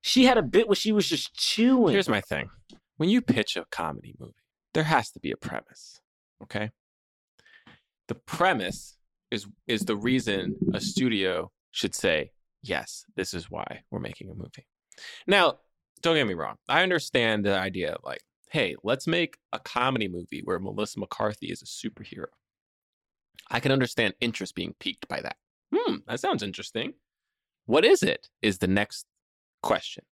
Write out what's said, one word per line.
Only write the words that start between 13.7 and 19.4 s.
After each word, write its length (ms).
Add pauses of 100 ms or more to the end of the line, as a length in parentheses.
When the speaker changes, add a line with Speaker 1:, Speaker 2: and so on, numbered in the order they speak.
Speaker 2:
we're 80
making 320
a 40
movie." 320 (600)
Now, 320 (440)
don't 120
get 120
me 80
wrong. 220 (120)
I 160
understand 600
the 140
idea 360
of, 100
like, 180 (280)
"Hey, 340
let's 240
make 300 (140)